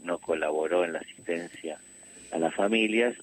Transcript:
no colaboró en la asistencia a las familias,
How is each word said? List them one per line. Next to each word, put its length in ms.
no 160
colaboró 680
en 80
la 60
asistencia 800
a 80
las 160
familias, 680